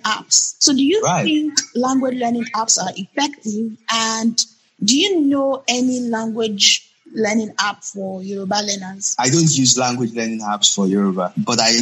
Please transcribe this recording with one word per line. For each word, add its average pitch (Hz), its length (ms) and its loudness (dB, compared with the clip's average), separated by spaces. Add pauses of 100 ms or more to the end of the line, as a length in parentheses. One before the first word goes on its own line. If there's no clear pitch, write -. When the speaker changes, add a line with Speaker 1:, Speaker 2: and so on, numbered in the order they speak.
Speaker 1:
apps. - 540 0
So 294 140 4
do 262 100 4
you 349 220 4
Speaker 2:
Right. - 200 2
Speaker 1:
think 302 300 0 (200)
language 254 440 0
learning 233 360 0
apps 220 280 0
are 185 140 -4
effective? 220 800 -4 (160)
And 226 520 0 (380)
do 233 160 2
you 370 220 2
know 277 480 0
any 247 320 0
language 220 880 0 (260)
learning 214 440 0
app 202 260 -4
for 190 380 -10
Yoruba 196 420 -4
learners? 196 540 -6
Speaker 2:
I 127 100 0
don't 156 280 4
use 123 220 4
language 123 360 0
learning 113 260 -4
apps 104 340 0
for 98 140 2
Yoruba, 92 480 0
but 113 240 0
I 113 220 4